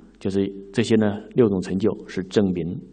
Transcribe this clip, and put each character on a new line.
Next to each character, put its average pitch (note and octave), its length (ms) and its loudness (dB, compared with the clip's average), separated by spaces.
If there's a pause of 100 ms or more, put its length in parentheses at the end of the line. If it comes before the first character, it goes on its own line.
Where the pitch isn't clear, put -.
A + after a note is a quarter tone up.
(180)
就 - 100 -6
是 G2 240 0 (200)
这 A#2+ 100 2
些 A2 140 4
呢， G#2 240 2 (100)
六 A#2+ 180 4
种 G2 140 2
成 F2 160 -4
就 G2+ 300 -2
是 F#2 160 -6
证 F#2+ 280 2
明 F2 240 -6 (160)